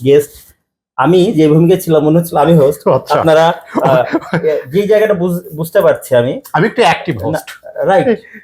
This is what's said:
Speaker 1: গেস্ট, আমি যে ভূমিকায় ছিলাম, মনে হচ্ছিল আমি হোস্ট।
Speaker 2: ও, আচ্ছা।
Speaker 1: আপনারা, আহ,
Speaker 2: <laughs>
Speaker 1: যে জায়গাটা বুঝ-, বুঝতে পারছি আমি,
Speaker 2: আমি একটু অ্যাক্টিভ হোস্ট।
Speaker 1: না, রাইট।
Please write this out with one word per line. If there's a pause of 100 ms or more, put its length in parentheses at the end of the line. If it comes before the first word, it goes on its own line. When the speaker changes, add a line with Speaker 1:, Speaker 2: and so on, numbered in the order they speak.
Speaker 1:
গেস্ট, (640)
আমি
যে
ভূমিকায়
ছিলাম,
মনে
হচ্ছিল
আমি
হোস্ট।
Speaker 2:
ও,
আচ্ছা।
Speaker 1:
আপনারা, (280)
আহ, (180)
Speaker 2:
<laughs>
Speaker 1:
যে
জায়গাটা
বুঝ-,
বুঝতে
পারছি
আমি, (120)
Speaker 2:
আমি
একটু
অ্যাক্টিভ
হোস্ট। (160)
Speaker 1:
না,
রাইট। (240)